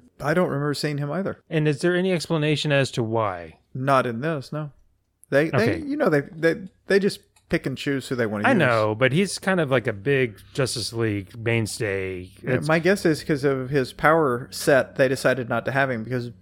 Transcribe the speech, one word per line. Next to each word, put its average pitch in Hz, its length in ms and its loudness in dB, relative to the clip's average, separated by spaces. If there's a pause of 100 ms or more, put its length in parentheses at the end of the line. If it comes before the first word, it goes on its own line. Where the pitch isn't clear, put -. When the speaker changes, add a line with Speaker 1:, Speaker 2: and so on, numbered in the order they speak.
(200)
Speaker 1:
I 147 140 -2
don't 175 160 2
remember 143 240 -2
seeing 147 240 -4
him 143 140 -4
either. 180 400 -6
Speaker 2:
And 156 160 0
is 147 140 0
there 175 140 2
any 185 160 2
explanation 151 600 0
as 139 200 4
to 127 120 -2
why? 101 560 -2 (160)
Speaker 1:
Not 131 320 2
in 117 140 -6
this, 151 300 -6
no. 151 200 -8 (580)
They, 143 220 4
they, 143 60 0
Speaker 2:
Okay. 214 280 2
Speaker 1:
you 285 120 -4
know, 254 120 0
they, 143 120 2 (140)
they, 160 260 0 (260)
they 196 100 4
just 202 220 0 (300)
pick 170 180 -2
and 131 100 -6
choose 139 300 -4
who 135 80 -4
they 120 100 0
wanna 104 220 -2
Speaker 2:
I 269 40 4
Speaker 1:
use. 233 80 4
Speaker 2:
know, 110 360 2
but 127 160 4
he's 185 260 0
kind 190 220 0
of 147 100 0
like 127 160 2
a 117 80 -2
big 123 460 -2 (140)
Justice 120 400 -2
League 110 440 -2
mainstay. 98 920 -4 (120)
Speaker 1:
Yeah, 127 140 -2
Speaker 2:
It's 147 120 -2
Speaker 1:
my 160 120 2
guess 185 260 2
is 156 180 2
'cause 143 200 -2
of 131 260 0
his 135 240 0
power 147 580 2
set, - 440 2
they 135 120 4
decided 127 420 0
not 117 160 -2
to 123 60 -2
have 135 200 0
him 113 120 -4
because 120 280 -6 (100)